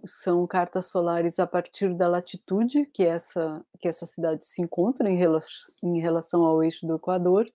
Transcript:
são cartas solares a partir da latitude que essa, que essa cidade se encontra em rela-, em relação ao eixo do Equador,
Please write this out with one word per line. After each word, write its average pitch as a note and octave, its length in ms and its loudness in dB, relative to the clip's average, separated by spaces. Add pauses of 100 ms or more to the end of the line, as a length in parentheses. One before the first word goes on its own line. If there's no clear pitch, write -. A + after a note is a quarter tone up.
são F3 400 -2
cartas F3+ 400 -2
solares E3+ 540 0
a F3 80 0
partir F3+ 480 -2
da F3 120 2
latitude G3 840 0
que G3 100 0
essa, E3 640 -2 (140)
que - 80 -4
essa E3 180 -6
cidade D#3+ 400 -4
se - 160 -6
encontra G3 480 0
em F#3 80 2
rela-, D#3+ 220 4 (440)
em F3 160 0
relação E3 440 0
ao D#3+ 200 4
eixo D#3+ 220 -2
do D#3+ 120 -2
Equador, F#3 580 2